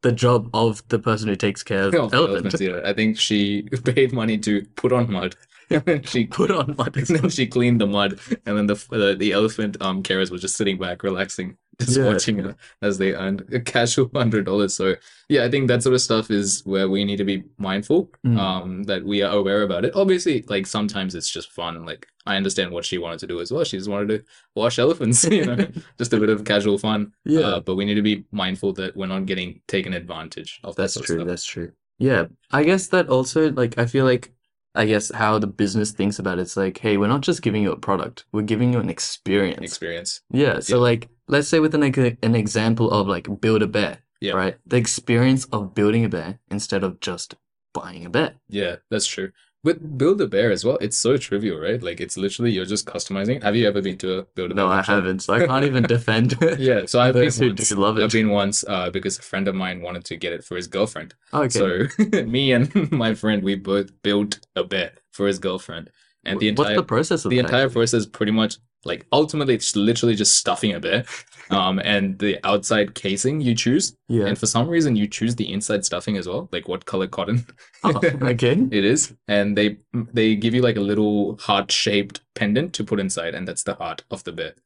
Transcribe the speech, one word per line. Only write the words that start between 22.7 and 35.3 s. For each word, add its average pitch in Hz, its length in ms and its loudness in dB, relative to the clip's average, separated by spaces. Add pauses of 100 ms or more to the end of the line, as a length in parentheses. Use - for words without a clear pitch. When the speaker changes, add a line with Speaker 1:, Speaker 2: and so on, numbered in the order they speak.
Speaker 2:
what 85 120 -6
she 92 140 -4
wanted 85 220 -8
to - 80 -12
do 85 120 -6
as 90 120 -6
well. 151 100 -2
She - 140 -4
just 95 120 -8
wanted 101 200 -4
to 107 160 -2 (320)
wash 117 240 0
elephants, 135 440 2
<laughs> 175 120 4
you 156 100 2
know, 120 220 0 (140)
Speaker 1:
<laughs> - 160 -20
Speaker 2:
just 117 140 -2
a 113 60 4
bit 107 120 4
of 104 140 2
casual 104 340 2
fun. 107 340 -2 (120)
Speaker 1:
Yeah. 156 220 2
Speaker 2:
Uh, 92 140 0
but 92 160 -4
we 98 80 -2
need 104 100 0
to 104 80 2
be 104 300 0
mindful 95 400 -2
that 92 240 -6
we're 95 100 -6
not 95 200 -4
getting 92 420 -6
taken 92 260 -2
advantage 82 680 -12
of 82 100 -12
that - 80 -2
Speaker 1:
That's 95 120 -2
Speaker 2:
sort - 100 -8
of - 20 -8
Speaker 1:
true. 85 120 -2
Speaker 2:
stuff. 85 100 -4
Speaker 1:
That's 87 160 -6
true. 85 260 -10 (300)
Yeah. 120 240 2 (260)
I 143 140 2
guess 185 240 2
that 175 200 2
also, 139 440 2
like, 123 260 -2
I 120 80 2
feel 131 180 2
like, 127 280 2 (400)
I 110 140 0
guess 107 260 2
how 107 280 2